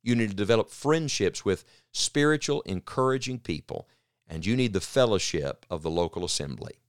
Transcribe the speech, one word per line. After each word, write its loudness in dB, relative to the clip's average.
You 2
need 2
to -6
develop 2
friendships 0
with 0
spiritual, 0
encouraging -2
people, -8
and -8
you 2
need 2
the 2
fellowship 0
of -6
the -4
local -2
assembly. -6